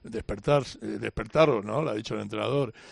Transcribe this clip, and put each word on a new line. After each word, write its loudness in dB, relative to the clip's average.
"Despertar, 0
eh, -10
despertaros", 2
¿no? -2
Le -2
ha -2
dicho -4
el -4
entrenador, -2